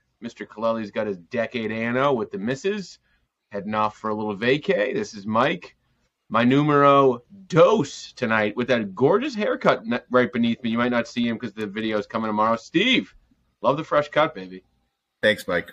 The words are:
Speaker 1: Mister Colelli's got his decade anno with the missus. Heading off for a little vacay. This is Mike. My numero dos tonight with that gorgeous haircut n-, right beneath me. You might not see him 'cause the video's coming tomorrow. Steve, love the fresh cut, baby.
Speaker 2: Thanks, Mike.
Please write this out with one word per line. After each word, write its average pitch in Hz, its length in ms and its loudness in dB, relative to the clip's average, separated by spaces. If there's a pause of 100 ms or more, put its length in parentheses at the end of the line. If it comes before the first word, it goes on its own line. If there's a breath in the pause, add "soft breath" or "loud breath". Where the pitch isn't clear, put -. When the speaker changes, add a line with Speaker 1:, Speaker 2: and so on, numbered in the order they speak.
(200)
Speaker 1:
Mister 117 260 -12
Colelli's 110 440 -4
got 110 160 -4
his 101 120 -4
decade 110 540 -4
anno 123 400 0
with 110 180 -2
the 101 80 -8
missus. 175 600 -6 (520)
Heading 104 240 -8
off 107 220 0
for 110 140 -6
a 107 40 -2
little 107 220 -6
vacay. 127 580 0
This 107 200 -6
is 98 120 -14
Mike. 131 500 -2 (520)
My 113 160 2
numero 139 760 6 (260)
dos 180 640 4
tonight 110 440 0
with 120 120 -2
that 110 260 -2
gorgeous 208 400 2
haircut 214 560 0
n-, 120 100 -2 (100)
right 123 220 2
beneath 117 300 0
me. 117 80 -4
You 113 80 -2
might 120 140 0
not 117 160 -2
see 120 200 -4
him 113 100 -4
'cause 110 140 -10
the 110 140 -8
video's 107 400 -4
coming 113 220 -4
tomorrow. 110 280 2
Steve, 196 580 0 (460)
love 131 160 0
the 156 80 -8
fresh 147 240 0
cut, 156 260 0
baby. 92 300 -14 (580)
Speaker 2:
Thanks, 107 240 2
Mike. 87 260 -4